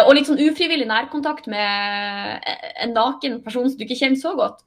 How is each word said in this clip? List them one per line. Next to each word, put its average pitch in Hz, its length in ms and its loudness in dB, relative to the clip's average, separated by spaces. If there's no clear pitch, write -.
og 269 80 10
litt 294 100 2
sånn 294 140 0
ufrivillig 302 480 2
nærkontakt 277 640 -4
med, 202 960 -4
eh, - 380 -8
en 233 100 -4
naken 247 480 0
person 247 240 -2
som 269 100 0
du 220 60 -8
ikke 254 160 -4
kjenner 262 160 4
så 320 180 -4
godt. 226 340 -2